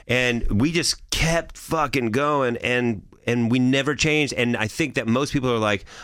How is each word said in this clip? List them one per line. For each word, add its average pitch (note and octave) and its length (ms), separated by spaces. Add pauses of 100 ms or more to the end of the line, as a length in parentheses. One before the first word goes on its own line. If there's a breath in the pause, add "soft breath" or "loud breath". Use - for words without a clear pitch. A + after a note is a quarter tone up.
and A#2 540
we D#3+ 100
just - 400
kept E3 460
fucking C#3 540
going, C3+ 460
and, A#2+ 460 (240)
and A#2+ 240
we B2+ 80
never C3+ 340
changed. D3+ 400
And A#2+ 240
I A2 100
think D#3 280
that A#2+ 100
most B2+ 280
people B2+ 180
are A#2 80
like, G#2 240 (200 loud breath)